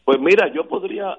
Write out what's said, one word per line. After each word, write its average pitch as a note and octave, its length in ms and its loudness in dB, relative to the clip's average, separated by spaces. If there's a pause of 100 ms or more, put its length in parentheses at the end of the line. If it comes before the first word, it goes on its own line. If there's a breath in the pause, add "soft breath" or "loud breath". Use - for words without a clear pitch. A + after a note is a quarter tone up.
pues C3 160 2
mira, F3+ 340 4
yo E3 140 -6
podría G3 520 -8